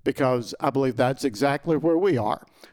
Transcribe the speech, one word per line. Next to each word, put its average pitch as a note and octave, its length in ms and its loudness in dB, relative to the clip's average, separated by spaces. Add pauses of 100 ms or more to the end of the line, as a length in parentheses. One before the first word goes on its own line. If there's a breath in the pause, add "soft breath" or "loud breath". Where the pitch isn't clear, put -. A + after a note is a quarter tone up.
because B2+ 560 0
I C3+ 120 -2
believe B2+ 260 0
that's C3 260 0
exactly C#3+ 540 0
where D#3+ 220 2
we F#3 180 2
are. G#2+ 300 -4 (240 loud breath)